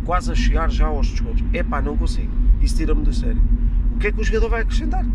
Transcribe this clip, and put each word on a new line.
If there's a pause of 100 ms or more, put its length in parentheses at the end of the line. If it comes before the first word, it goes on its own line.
quase
a
chegar
já
aos
descontos. (100)
Epá,
não
consigo. (300)
Isso
tira-me
do
sério. (540)
O
que
é
que
o
jogador
vai
acrescentar?